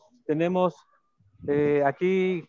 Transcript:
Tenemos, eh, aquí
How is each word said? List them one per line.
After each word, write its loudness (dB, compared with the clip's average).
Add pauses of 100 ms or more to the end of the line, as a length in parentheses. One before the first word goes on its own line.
(260)
Tenemos, 0 (720)
eh, 2
aquí -2